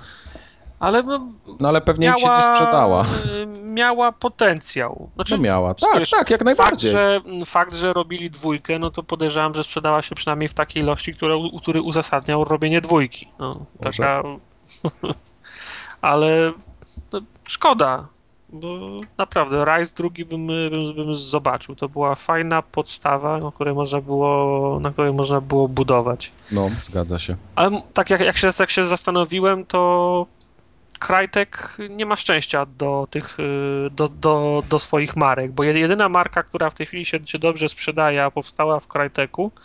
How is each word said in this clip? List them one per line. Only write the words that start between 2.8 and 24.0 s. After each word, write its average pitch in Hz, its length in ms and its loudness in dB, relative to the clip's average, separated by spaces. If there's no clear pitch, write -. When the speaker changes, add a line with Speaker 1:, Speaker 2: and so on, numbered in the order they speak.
Speaker 1:
y, 202 420 -4
miała 240 480 0
potencjał. 170 1040 -2
Znaczy, 202 220 -2
Speaker 2:
No 156 60 2
miała, 92 300 2
tak, 427 260 4
Speaker 1:
wiesz, 165 100 0
Speaker 2:
tak, 427 200 2
jak - 100 4
Speaker 1:
fakt, 233 60 0
Speaker 2:
najbardziej. 254 460 4
Speaker 1:
że, 202 300 4
fakt, 175 280 0
że 175 200 0
robili 170 360 -4
dwójkę, 151 500 -4
no 165 120 -4
to 165 120 -8
podejrzewam, 156 500 -2
że 156 100 -4
sprzedała 151 380 0
się - 140 -8
przynajmniej 151 340 -4
w - 40 -18
takiej 156 300 -2
ilości, 147 300 -2
która, 160 220 -2
u-, 165 240 -6
który 165 220 0
uzasadniał 151 600 0
robienie 156 380 2
dwójki. 160 460 0
No, 131 260 -10
Speaker 2:
Może. 131 80 -4
Speaker 1:
taka. 139 200 2
<laughs> - 300 -6
Ale, 160 520 4
no, 202 80 -6
szkoda, 147 600 2
bo 170 280 -12
naprawdę 147 480 0
Rise 165 300 0
drugi 170 300 -6
bym, 160 220 -8
bym, 156 480 -4
bym 151 200 -4
zobaczył. 139 600 -2
To 143 140 -6
była 143 260 0
fajna 165 460 0
podstawa, 147 760 -2
na 151 140 -6
której 143 220 -4
można 143 280 -2